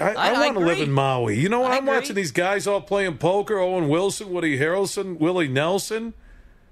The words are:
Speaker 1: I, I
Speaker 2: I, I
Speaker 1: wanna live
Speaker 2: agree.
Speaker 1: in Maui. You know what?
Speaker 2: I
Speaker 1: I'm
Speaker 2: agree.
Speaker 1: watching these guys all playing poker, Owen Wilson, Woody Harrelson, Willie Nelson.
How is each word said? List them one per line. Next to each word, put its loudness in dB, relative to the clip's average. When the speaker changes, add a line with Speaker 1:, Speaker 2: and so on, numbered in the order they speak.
Speaker 1:
I, -
I 0
Speaker 2:
I, 0
I 2
Speaker 1:
wanna 0
live 2
Speaker 2:
agree. -2
Speaker 1:
in 0
Maui. 2
You 2
know 2
what? 0
Speaker 2:
I 2
Speaker 1:
I'm -2
Speaker 2:
agree. 2
Speaker 1:
watching -4
these -2
guys 0
all 0
playing -2
poker, 0
Owen 0
Wilson, -2
Woody 0
Harrelson, -2
Willie 2
Nelson. -2